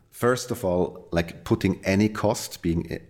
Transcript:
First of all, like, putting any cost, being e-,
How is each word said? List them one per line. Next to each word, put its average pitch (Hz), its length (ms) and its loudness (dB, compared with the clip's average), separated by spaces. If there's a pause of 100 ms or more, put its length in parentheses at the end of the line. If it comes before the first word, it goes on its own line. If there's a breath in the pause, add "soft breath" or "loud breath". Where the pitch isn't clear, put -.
(100)
First 123 400 0
of 113 160 -4
all, 90 460 0
like, 85 320 -2
putting 98 400 0
any 101 260 4
cost, - 500 -2
being 82 320 -2
e-, - 60 -6 (120)